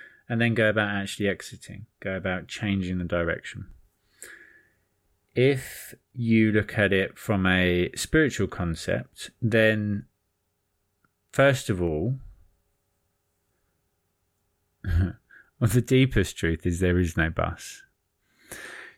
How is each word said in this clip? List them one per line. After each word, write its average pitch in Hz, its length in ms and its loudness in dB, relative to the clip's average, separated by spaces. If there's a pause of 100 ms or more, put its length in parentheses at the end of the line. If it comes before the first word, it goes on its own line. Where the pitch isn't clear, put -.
(280)
and 117 140 -2
then 117 140 2
go 110 140 2
about 104 200 0
actually 101 400 -4
exiting, - 560 -10 (140)
go 95 160 -6
about 90 320 -6
changing 95 500 -4
the 90 80 -4
direction. 85 600 -4 (1700)
If 131 580 0 (180)
you 113 400 4
look 104 280 0
at 98 120 4
it 95 280 0
from 95 260 0
a 90 500 4
spiritual 143 520 0
concept, - 840 -6 (100)
then, 107 680 2 (1300)
first 135 360 4
of 90 140 0
all, 85 320 -2 (2750)
<laughs> - 0 -
well, 87 300 0 (460)
the 120 220 4
deepest 113 540 2
truth 82 300 -2
is 87 140 0
there 90 180 4
is 87 180 0
no 82 140 0
bus. - 540 -6 (1160)